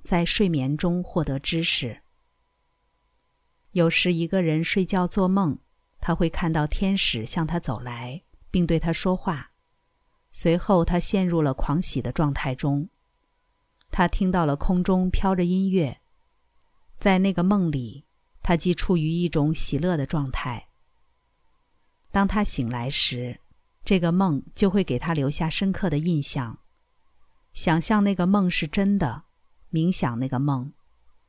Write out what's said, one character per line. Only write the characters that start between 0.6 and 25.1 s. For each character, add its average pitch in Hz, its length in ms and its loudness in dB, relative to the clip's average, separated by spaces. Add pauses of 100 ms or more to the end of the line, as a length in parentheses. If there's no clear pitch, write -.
中 180 260 -2
获 165 220 -4
得 143 160 -4
知 165 240 -4
识。 - 380 -6 (1700)
有 170 180 2
时 180 220 2
一 165 160 -2
个 190 140 0
人 156 200 2
睡 185 240 0
觉 180 220 0
做 190 180 0
梦， 190 320 0 (420)
他 165 140 0
会 165 160 0
看 160 220 -2
到 151 160 0
天 196 280 0
使 110 300 -4
向 160 180 -2
他 160 140 -2
走 123 220 -4
来， 123 420 -12 (300)
并 180 120 2
对 165 140 2
他 165 140 -2
说 185 240 0
话。 156 340 -6 (800)
随 170 260 2
后 180 280 2
他 175 160 2
陷 190 260 2
入 170 160 2
了 139 100 2
狂 147 300 0
喜 - 180 0
的 117 120 -4
状 147 200 0
态 139 220 -4
中。 143 340 -2 (1040)
他 175 160 2
听 185 240 0
到 175 160 2
了 143 80 2
空 180 300 2
中 185 260 2
飘 190 240 2
着 180 100 0
音 190 240 0
乐。 175 320 0 (1000)
在 190 180 4
那 190 140 2
个 170 100 0
梦 185 280 2
里， 131 340 -6 (380)
他 175 140 4
既 175 180 0
处 - 220 2
于 156 140 0
一 175 180 0
种 156 260 0
喜 - 240 0
乐 175 180 -2
的 139 80 -2
状 139 260 -4
态。 - 380 -8 (1400)
当 202 160 2
他 208 160 0
醒 131 260 2
来 120 220 -6
时， 123 500 -4 (440)
这 185 160 2
个 170 100 2
梦 175 320 2 (120)
就 202 140 2
会 190 140 2
给 123 160 -2
他 165 160 -4